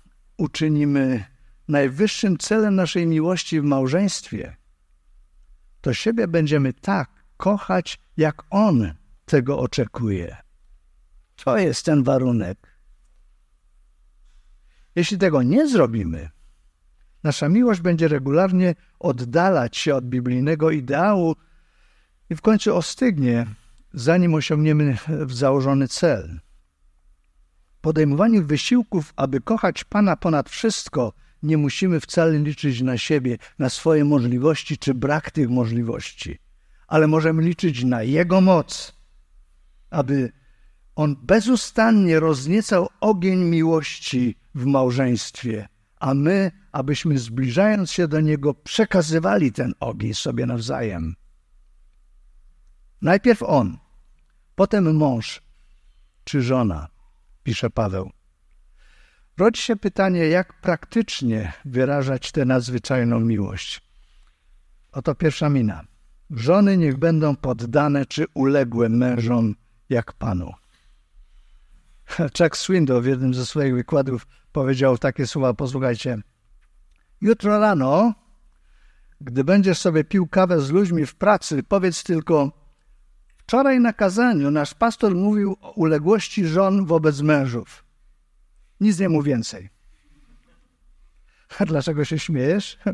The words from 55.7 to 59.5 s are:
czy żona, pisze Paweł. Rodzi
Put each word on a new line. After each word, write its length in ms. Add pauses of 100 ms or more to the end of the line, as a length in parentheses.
czy 180
żona, 460 (560)
pisze 260
Paweł. 420 (1300)
Rodzi 240